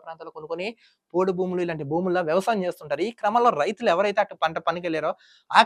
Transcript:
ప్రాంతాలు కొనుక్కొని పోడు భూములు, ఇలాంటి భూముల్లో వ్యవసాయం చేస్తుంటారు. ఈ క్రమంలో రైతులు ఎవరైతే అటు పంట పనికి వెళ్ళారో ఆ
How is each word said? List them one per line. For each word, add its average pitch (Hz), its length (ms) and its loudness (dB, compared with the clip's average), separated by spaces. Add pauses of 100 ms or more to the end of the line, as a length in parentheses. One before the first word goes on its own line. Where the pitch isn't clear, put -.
ప్రాంతాలు 165 320 -16
కొనుక్కొని 165 320 -6 (460)
పోడు 185 240 2
భూములు, 185 280 -2
ఇలాంటి 156 260 -6
భూముల్లో 180 380 0
వ్యవసాయం 190 360 2
చేస్తుంటారు. 156 360 -6
ఈ 220 180 -2
క్రమంలో 233 300 2 (120)
రైతులు 214 320 0
ఎవరైతే 202 300 2
అటు 190 200 -8
పంట 165 140 -2 (100)
పనికి 175 200 -2
వెళ్ళారో 160 240 -2 (400)
ఆ 208 140 8